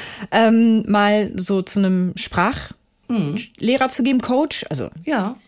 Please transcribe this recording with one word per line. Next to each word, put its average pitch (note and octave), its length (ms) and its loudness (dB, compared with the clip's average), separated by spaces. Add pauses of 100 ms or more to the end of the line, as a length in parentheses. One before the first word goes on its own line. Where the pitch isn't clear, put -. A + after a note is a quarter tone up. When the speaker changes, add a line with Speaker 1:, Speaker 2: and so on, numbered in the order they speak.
(320)
Speaker 1:
ähm, A3+ 580 4
mal G#3 460 2
so F#3+ 260 -2
zu - 180 -4
einem F#3 360 2
Sprachlehrer - 600 -2 (340)
Speaker 2:
Mhm. A3+ 800 -2
Speaker 1:
zu B3+ 140 -2
gehen, B3+ 180 2
Coach? C#4+ 480 -2
Also B2+ 200 -6 (140)
Speaker 2:
Ja, A#3 320 -2 (120)